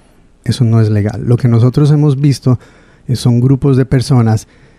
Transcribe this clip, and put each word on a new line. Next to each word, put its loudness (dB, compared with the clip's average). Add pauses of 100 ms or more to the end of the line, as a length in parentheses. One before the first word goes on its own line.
(440)
eso -2
no 2
es 0
legal. -4
Lo 0
que -2
nosotros 2
hemos 0
visto, 0 (480)
eh, -2
son 0
grupos 0
de 0
personas 0 (320)